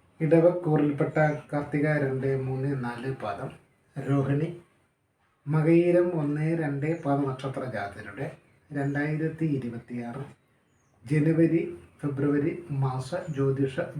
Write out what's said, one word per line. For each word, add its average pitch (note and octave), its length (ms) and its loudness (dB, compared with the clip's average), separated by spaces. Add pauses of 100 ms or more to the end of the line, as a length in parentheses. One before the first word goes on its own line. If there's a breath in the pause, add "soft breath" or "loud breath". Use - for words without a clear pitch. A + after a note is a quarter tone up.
(200)
ഇടവക്കൂറിൽപ്പെട്ട D3+ 960 4 (360)
കാർത്തിക D3 340 -2 (160)
രണ്ട്, C3+ 260 -2 (200)
മൂന്ന്, C3+ 240 -2 (100)
നാല് A#2+ 300 -6 (100)
പാദം, D3 280 -6 (460)
രോഹിണി, C#3 540 0 (960)
മകയിരം E3+ 640 4 (140)
ഒന്ന്, D3+ 260 0 (140)
രണ്ട് C#3+ 240 -2 (160)
പാദ C#3+ 140 2 (120)
നക്ഷത്ര C3 340 -6 (120)
ജാതകരുടെ G2+ 520 -8 (420)
രണ്ടായിരത്തി D3+ 760 -2 (100)
ഇരുപത്തിയാറ് A#2+ 680 -8 (800)
ജനുവരി, D#3 560 4 (400)
ഫെബ്രുവരി C#3+ 520 0 (300)
മാസ C3 260 -4 (280)
ജ്യോതിഷ C3+ 400 0 (220)